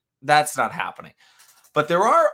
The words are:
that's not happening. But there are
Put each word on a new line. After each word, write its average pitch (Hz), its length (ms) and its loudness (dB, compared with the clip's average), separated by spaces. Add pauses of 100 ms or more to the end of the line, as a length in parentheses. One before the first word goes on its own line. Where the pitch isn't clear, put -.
(220)
that's 147 340 0
not 123 180 -4
happening. 87 400 -12 (580)
But 151 160 -2
there 175 160 0
are 302 300 2